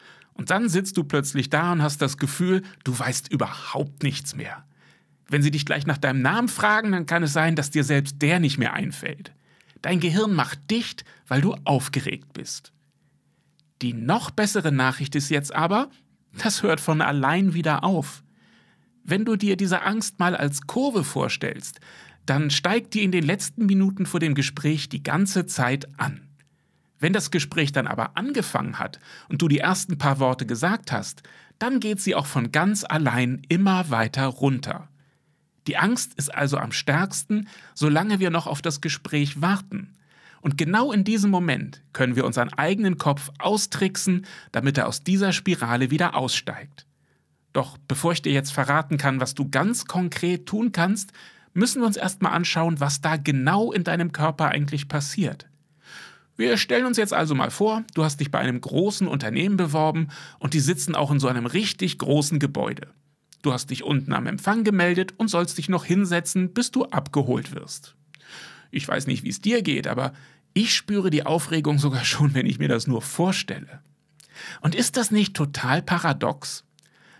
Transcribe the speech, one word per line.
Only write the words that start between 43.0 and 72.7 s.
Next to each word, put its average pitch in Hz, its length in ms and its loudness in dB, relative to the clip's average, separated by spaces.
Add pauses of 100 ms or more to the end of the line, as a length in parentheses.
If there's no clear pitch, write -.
austricksen, 190 880 0 (260)
damit 139 280 0
er 120 80 2
aus - 160 -6
dieser 190 300 2
Spirale 123 580 0
wieder 170 240 2
aussteigt. - 720 -6 (640)
Doch - 240 -4 (100)
bevor 160 240 0
ich - 120 -2
dir 156 80 0
jetzt 139 200 0
verraten 147 460 2
kann, 135 220 0
was 127 160 -2
du 139 140 -2
ganz 175 360 0
konkret 175 600 -2
tun 214 240 0
kannst, 185 400 0 (420)
müssen 247 280 0
wir 233 40 2
uns 208 120 0
erst - 260 -4
mal 170 60 2
anschauen, 165 500 0
was 143 220 0
da 160 160 0
genau 147 540 2
in 196 120 0
deinem 170 300 0
Körper 151 340 0
eigentlich 143 400 0
passiert. - 600 -4 (920)
Wir 233 200 2
stellen 247 300 2
uns 240 100 0
jetzt 208 160 2
also 151 220 2
mal - 160 0
vor, 220 320 0 (100)
du 160 100 2
hast 147 160 0
dich 143 120 -2
bei - 80 2
einem 123 200 0
großen 180 480 0
Unternehmen 143 500 0
beworben 156 500 2 (320)
und 143 160 -2
die 151 40 4
sitzen 151 360 0
auch 143 160 2
in 143 80 4
so 131 80 2
einem 123 180 0
richtig 185 540 -2
großen 147 400 2
Gebäude. 139 480 -2 (540)
Du 143 100 2
hast 123 200 -4
dich 139 120 -6
unten 135 300 -2
am 127 140 -2
Empfang 220 360 -2
gemeldet 185 540 2
und 220 120 0
sollst 175 280 0
dich 147 100 -4
noch 180 180 0
hinsetzen, 180 680 0
bis 240 180 -2
du - 140 0
abgeholt - 680 -2
wirst. - 400 -14 (720)
Ich 143 180 -6
weiß - 200 -2
nicht, - 160 -2
wie - 60 -6
es - 120 -8
dir 226 220 2
geht, 135 240 0
aber 131 260 -2 (400)
ich 220 220 2
spüre 196 340 0
die 151 160 2
Aufregung 151 540 2
sogar 131 260 0
schon, 143 300 4
wenn 131 100 2
ich - 140 0
mir 147 80 0
das 120 180 0